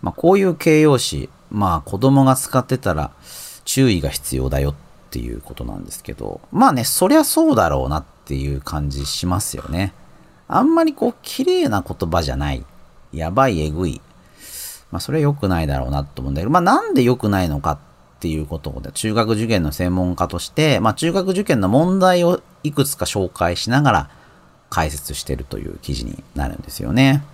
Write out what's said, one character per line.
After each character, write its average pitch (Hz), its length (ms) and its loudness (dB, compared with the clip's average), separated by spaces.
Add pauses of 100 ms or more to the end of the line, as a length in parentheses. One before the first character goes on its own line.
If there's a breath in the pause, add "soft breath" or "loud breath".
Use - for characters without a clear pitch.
ま - 80 -2
あ、 - 40 -6
こ 170 180 4
う 196 80 6
い 196 40 2
う 180 120 2
形 156 260 4
容 151 160 6
詞、 - 320 -4 (200)
ま 98 260 0
あ、 78 60 -2
子 98 180 -8
供 135 240 6
が 131 120 6
使 - 220 -4
っ 123 80 0
て 127 120 -2
た 95 160 -2
ら 73 180 -4 (540 loud breath)
注 131 240 2
意 90 120 2
が 71 80 -2
必 - 260 -8
要 65 140 -2
だ 69 100 0
よ 71 120 0
っ 71 40 -6 (360)
て 62 80 -6
い 58 140 -8
う 57 80 -12
こ - 120 -18
と - 100 -12
な 53 120 -8
ん 50 80 -12
で - 80 -14
す - 120 -16
け - 100 -12
ど、 50 280 -10 (100)
ま 247 180 4
あ - 20 2
ね、 135 120 0
そ - 240 0
り 269 80 4
ゃ 311 80 6
そ 320 300 2
う - 20 4
だ 90 140 4
ろ 131 160 0
う 65 40 -4
な 76 80 0
っ - 80 -6 (200)
て 71 100 -6
い 69 200 -2
う 67 60 -6
感 73 280 -4
じ 69 160 -6
し - 200 -6
ま 90 140 0
す - 180 -6
よ - 120 -12
ね。 92 240 -2 (540 soft breath)
あ - 140 2
ん 302 120 4
ま 330 100 4
り 320 100 2
こ 240 160 -2
う、 233 120 -10
綺 - 240 -6
麗 359 240 2
な 98 120 0
言 - 280 -6
葉 85 140 2
じ 71 80 -2
ゃ 64 40 -4
な 71 180 -2
い。 62 120 -8 (480)
や 80 180 -4
ば 131 160 4
い、 90 140 0
え 76 80 0
ぐ 85 180 -2
い。 - 140 -6 (880 loud breath)
ま 90 60 -6
あ、 - 20 -4
そ - 120 -8
れ 156 80 0
は 151 40 2
良 143 100 4
く 143 140 -2
な 87 140 2
い 78 60 0
だ 69 120 0
ろ 64 80 -4
う 65 40 -4
な 71 120 -2
と - 180 -12
思 65 80 -6
う - 20 -2
ん 69 40 -2
だ 78 60 -4
け 90 40 -4
ど、 120 60 0
ま 175 80 4
あ、 - 20 0
な 226 200 4
ん 440 120 -4
で 131 100 4
良 123 120 4
く 107 140 -2
な 95 140 2
い 85 60 0
の 71 120 -4
か 76 120 -2
っ 71 40 -6 (420)
て 87 80 -6
い 78 120 -2
う 76 60 -6
こ 76 140 -8
と 73 120 -8 (100)
で、 69 100 -12
中 110 220 -4
学 110 200 0
受 110 140 -2
験 104 160 0
の 76 80 -2
専 90 220 -2
門 90 220 0
家 87 120 -2
と 87 120 -6
し - 100 -10
て、 147 300 2
ま 110 120 2
あ、 - 20 -2
中 165 200 -2
学 190 180 0
受 190 120 0
験 127 180 2
の 95 80 2
問 170 300 4
題 180 240 4
を 175 180 2 (220)
い 151 80 -2
く 143 140 2
つ - 120 -6
か 87 80 -4
紹 95 260 -2
介 87 240 0
し - 140 -6
な 131 120 4
が 139 100 4
ら 78 180 2 (600 soft breath)
解 78 220 -2
説 71 220 -10
し - 100 -8
て 69 120 -4
る 62 100 -10
と - 140 -10
い 50 80 -10
う 50 120 -12
記 - 140 -8
事 60 120 -6
に - 180 -10 (120)
な 67 120 -4
る - 80 -8
ん - 60 -16
で - 80 -16
す - 120 -12
よ 107 100 -4
ね。 135 320 4 (100)